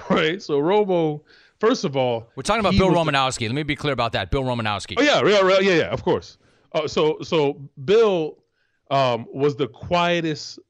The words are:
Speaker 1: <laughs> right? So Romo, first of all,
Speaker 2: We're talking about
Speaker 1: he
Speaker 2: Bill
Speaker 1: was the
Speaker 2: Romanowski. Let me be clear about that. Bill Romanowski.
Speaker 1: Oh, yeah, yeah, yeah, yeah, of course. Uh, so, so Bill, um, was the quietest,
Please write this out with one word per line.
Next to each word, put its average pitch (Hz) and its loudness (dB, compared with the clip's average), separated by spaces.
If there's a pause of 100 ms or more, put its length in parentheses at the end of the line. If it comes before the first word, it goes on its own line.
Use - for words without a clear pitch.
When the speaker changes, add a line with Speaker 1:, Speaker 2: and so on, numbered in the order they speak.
Speaker 1:
<laughs> - -6
right? 180 0
So 143 -2
Romo, 170 0 (380)
first 254 2
of 143 -4
all, 120 -2
Speaker 2:
We're 135 -12
talking 214 0
about 190 2
Speaker 1:
he 196 4
Speaker 2:
Bill 185 4
Speaker 1:
was 170 2
the 156 0
Speaker 2:
Romanowski. 131 -2
Let 117 -4
me 151 -4
be 147 -6
clear 147 -4
about 117 -2
that. 104 -4
Bill 135 -2
Romanowski. 110 -4
Speaker 1:
Oh, - 0
yeah, 208 2
yeah, 190 4
yeah, 190 4
yeah, 143 4
of 117 -6
course. - -2 (360)
Uh, 156 -2
so, 156 0
so 143 0 (320)
Bill, 185 2 (540)
um, 127 2
was 139 0
the 127 -2
quietest, 175 -2 (100)